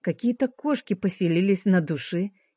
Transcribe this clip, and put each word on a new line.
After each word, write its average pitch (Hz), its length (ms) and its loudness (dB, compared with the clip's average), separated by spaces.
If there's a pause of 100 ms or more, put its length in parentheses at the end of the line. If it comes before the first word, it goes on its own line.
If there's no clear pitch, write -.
Какие-то 240 480 -2
кошки 262 460 -4
поселились 185 680 0
на 185 160 6
душе 170 520 -4 (240)